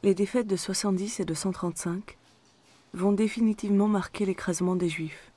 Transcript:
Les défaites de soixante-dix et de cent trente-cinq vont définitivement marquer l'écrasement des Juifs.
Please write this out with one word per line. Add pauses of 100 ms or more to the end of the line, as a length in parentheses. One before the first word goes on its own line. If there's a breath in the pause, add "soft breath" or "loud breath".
Les
défaites
de
soixante-dix
et
de
cent
trente-cinq (760)
vont
définitivement
marquer
l'écrasement
des
Juifs.